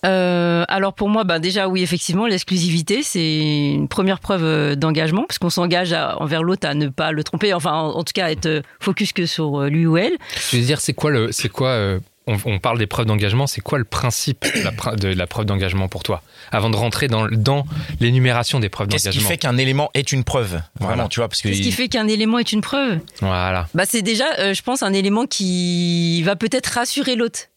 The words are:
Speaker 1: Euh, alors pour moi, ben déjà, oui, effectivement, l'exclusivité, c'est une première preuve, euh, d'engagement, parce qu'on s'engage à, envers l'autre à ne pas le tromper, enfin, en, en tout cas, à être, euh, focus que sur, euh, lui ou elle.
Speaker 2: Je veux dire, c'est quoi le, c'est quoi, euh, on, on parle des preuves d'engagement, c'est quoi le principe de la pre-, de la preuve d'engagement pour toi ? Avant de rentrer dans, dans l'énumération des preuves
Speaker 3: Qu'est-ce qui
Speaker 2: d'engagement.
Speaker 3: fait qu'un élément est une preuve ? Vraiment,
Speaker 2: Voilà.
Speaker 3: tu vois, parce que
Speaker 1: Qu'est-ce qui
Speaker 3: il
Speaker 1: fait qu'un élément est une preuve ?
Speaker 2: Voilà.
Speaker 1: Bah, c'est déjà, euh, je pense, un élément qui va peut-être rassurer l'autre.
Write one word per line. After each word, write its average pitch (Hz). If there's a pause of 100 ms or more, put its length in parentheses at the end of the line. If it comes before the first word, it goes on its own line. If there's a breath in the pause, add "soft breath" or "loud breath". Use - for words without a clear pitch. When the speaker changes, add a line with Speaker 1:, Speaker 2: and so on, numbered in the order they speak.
Speaker 1:
Euh, 175
alors 196
pour 202
moi, 220
ben 170
déjà, 190
oui, 185
effectivement, 180
l'exclusivité, 180
c'est 160 (340)
une 143
première 190
preuve, 185
euh, 151
d'engagement, 160
parce -
qu'on 175
s'engage 175
à, 160
envers 160
l'autre 185
à 143
ne 147
pas 156
le 151
tromper, 202
enfin, 170
en, 156
en 156
tout -
cas, 190
à 160
être, 151
euh, 151 (180 loud breath)
focus 196
que 175
sur, 147
euh, 139
lui 165
ou 160
elle. 240 (400 loud breath)
Speaker 2:
Je 127
veux 120
dire, 139
c'est -
quoi 151
le, 117
c'est -
quoi, 131
euh, 101 (300)
on, 110
on 107
parle 117
des 110
preuves 117
d'engagement, 107
c'est -
quoi -
le 120
principe - (100)
de 240
la 98
pre-, 110
de 98
la 92
preuve 107
d'engagement 95
pour -
toi ? 92 (300 loud breath)
Avant 113
de 110
rentrer 117
dans, 110
dans 131 (360 loud breath)
l'énumération 123
des 104
preuves -
Speaker 3:
Qu'est-ce 101
qui 95
Speaker 2:
d'engagement. 104
Speaker 3:
fait 170
qu'un 123
élément 135
est 135
une 135
preuve ? 95 (180)
Vraiment, 98
Speaker 2:
Voilà. 120
Speaker 3:
tu -
vois, 113
parce -
que 110
Speaker 1:
Qu'est-ce 98
qui 196
Speaker 3:
il 202
Speaker 1:
fait 247
qu'un 214
élément 220
est 233
une 214
preuve ? 247 (200)
Speaker 2:
Voilà. 92
Speaker 1:
Bah, 165
c'est 226
déjà, 226 (120)
euh, 196
je -
pense, 254
un 196
élément 202
qui 175
va 196
peut-être 226
rassurer 254
l'autre. 233 (160)